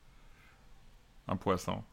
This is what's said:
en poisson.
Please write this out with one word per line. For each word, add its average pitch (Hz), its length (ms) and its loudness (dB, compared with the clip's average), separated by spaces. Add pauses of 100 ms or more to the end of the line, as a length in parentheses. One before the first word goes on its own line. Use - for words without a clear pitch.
(1300)
en 95 100 2
poisson. 95 560 2